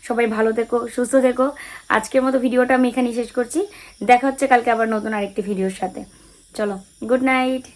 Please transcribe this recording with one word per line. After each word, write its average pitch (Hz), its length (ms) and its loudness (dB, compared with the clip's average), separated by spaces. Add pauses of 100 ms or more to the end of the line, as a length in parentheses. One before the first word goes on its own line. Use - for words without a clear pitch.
সবাই 233 240 0 (100)
ভালো 220 220 2
থেকো, 233 180 -2 (180)
সুস্থ 247 200 -2 (120)
থেকো। 254 200 2 (420)
আজকের - 360 0
মতো 262 140 0
ভিডিওটা 247 400 2
আমি 254 100 4
এখানেই 240 320 -2
শেষ 226 160 -6
করছি। 247 240 -2 (500)
দেখা 247 180 6
হচ্ছে 269 240 -2
কালকে 240 180 4
আবার 226 240 2
নতুন 214 240 -4
আরেকটি 202 300 -4
ভিডিওর 190 320 -2
সাথে। - 200 -4 (540)
চলো, 208 220 -4 (320)
গুড 254 140 2
নাইট 262 420 0 (120)